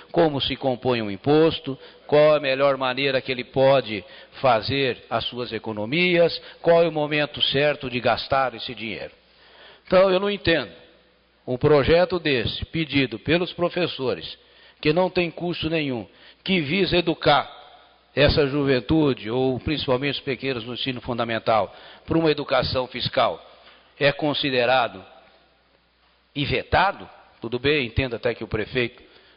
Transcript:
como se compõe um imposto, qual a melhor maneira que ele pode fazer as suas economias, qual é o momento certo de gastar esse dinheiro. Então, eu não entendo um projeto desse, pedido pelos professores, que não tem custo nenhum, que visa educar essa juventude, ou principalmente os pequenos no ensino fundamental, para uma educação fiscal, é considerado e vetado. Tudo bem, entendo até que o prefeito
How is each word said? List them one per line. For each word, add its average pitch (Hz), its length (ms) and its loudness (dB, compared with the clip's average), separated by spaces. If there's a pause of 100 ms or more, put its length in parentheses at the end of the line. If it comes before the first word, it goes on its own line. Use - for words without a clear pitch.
(100)
como 156 300 2
se 135 160 -4
compõe 123 460 -2
um 101 80 -4
imposto, 139 680 2 (260)
qual 151 300 6
a 143 60 2
melhor 139 360 2
maneira 131 440 0
que 135 100 -6
ele 123 140 -6
pode 131 600 2 (360)
fazer 123 680 0
as 113 180 -2
suas 120 260 -8
economias, 160 840 0 (240)
qual 170 220 6
é 170 60 2
o 156 40 -6
momento 147 500 -2
certo 139 460 0
de 120 120 -4
gastar 123 540 0
esse 113 200 -12
dinheiro. 98 380 -10 (760)
Então, 190 240 4
eu 185 80 2
não 202 120 -2
entendo 160 520 -2 (600)
um 127 140 -6
projeto 156 640 4
desse, 135 460 -2
pedido 135 520 -2
pelos 170 340 -2
professores, 135 840 -4 (420)
que 151 120 2
não 180 180 0
tem 180 180 0
custo 160 400 -6
nenhum, 139 380 -4 (380)
que 185 160 0
visa 160 360 0
educar 160 540 2 (640)
essa 139 320 4
juventude, 135 840 0
ou 127 300 0
principalmente 135 560 -2
os - 60 -8
pequenos 131 440 -6
no 120 100 -10
ensino 127 260 -6
fundamental, 113 760 -2 (320)
para 160 100 0
uma 165 140 2
educação 131 560 0
fiscal, 113 580 -2 (540)
é 143 140 2
considerado 123 920 0 (1300)
e 143 120 -4
vetado. 127 680 -2 (300)
Tudo 117 180 -6
bem, 139 300 0
entendo 123 260 -4
até 117 220 -2
que 113 80 -12
o 104 40 -10
prefeito 117 540 -4 (340)